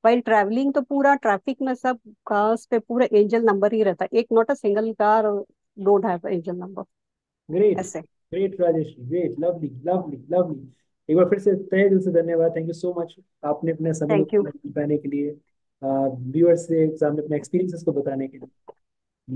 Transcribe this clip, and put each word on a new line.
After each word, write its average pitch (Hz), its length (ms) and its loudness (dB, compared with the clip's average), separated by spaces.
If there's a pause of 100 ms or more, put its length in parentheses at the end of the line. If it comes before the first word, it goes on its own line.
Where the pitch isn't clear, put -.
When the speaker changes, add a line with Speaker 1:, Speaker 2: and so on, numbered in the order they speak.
Speaker 1:
While 233 220 2
traveling 226 460 2
तो 294 80 0
पूरा 277 340 2
traffic 226 460 -2
में 262 140 -2
सब 254 320 -4
cars 214 580 -2
पे 233 140 0
पूरा 240 340 0
angel 208 300 4
number 208 300 2
ही 220 100 2
रहता 190 220 -2
है, - 140 0
एक 240 140 0
not 226 120 4
a 277 100 -2
single 214 460 -2
car 208 440 2 (340)
don't 196 260 4
have 175 160 -2
angel 180 320 -4
number। 185 320 -12 (640)
Speaker 2:
Great, 190 260 2
Speaker 1:
Essay। - 240 -8
Speaker 2:
Great 190 600 -6
राजेश्री, 165 420 -2
Great, 151 360 -4
Lovely, 165 280 -2
lovely, 147 500 -4
lovely। 160 560 -4 (360)
एक 156 80 4
बार 180 80 6
फिर 196 140 2
से 196 140 2
तहे 190 360 2
दिल 190 100 4
से 185 120 -2
धन्यवाद, 165 400 2
thank 165 200 -6
you 165 140 -8
so 175 120 -4
much, 170 140 -6 (340)
आपने 151 260 -2
अपने 160 220 -2
समय 156 240 0
Speaker 1:
Thank 156 160 0
you। 202 220 0
Speaker 2:
निकालने 147 420 -4
के 139 120 -8
लिए, 143 200 -4 (540)
अ, 135 340 0
viewers 165 480 2
के 160 320 0
सामने 151 240 0
अपने 151 160 -2
experiences 175 460 -4
को 165 80 -2
बताने 135 360 -4
के 135 100 -16
लिए। - 360 -20 (640)